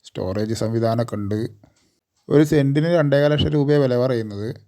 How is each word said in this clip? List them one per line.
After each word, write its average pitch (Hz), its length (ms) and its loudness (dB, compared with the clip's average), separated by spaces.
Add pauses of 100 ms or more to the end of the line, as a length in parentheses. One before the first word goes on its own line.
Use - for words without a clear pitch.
സ്റ്റോറേജ് 104 520 -4
സംവിധാനമൊക്കെ 113 580 -2
ഉണ്ട്. 104 200 -4 (920)
ഒരു 147 100 6 (100)
സെന്റിന് 147 460 2
രണ്ടേകാൽ 143 340 2
ലക്ഷം 151 240 0
രൂപയെ 147 280 2
വില 123 200 0
പറയുന്നത്. 110 420 -4 (200)